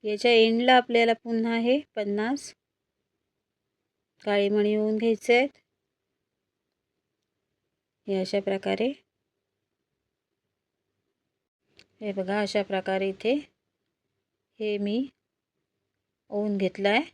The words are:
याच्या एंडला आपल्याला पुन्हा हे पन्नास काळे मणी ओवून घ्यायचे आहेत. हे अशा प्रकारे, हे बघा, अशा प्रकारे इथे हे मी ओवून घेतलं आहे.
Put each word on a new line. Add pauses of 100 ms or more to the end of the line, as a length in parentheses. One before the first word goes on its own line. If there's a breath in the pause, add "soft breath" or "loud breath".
याच्या
एंडला
आपल्याला
पुन्हा
हे (180)
पन्नास (1700)
काळे
मणी
ओवून
घ्यायचे
आहेत. (2500)
हे
अशा
प्रकारे, (3000)
हे
बघा,
अशा
प्रकारे
इथे (1300)
हे
मी (1300)
ओवून
घेतलं
आहे. (120)